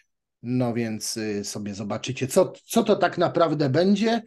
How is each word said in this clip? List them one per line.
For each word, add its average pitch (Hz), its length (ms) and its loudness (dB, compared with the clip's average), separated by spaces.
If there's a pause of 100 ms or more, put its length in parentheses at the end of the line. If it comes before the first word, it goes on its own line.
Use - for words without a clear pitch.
(420)
No 123 320 0
więc, 110 420 -4
y, 104 280 -4
sobie 104 300 -8
zobaczycie, 110 520 -6
co, - 260 2 (120)
co - 180 0
to 208 140 4
tak 175 220 0
naprawdę 156 520 2
będzie. 202 560 2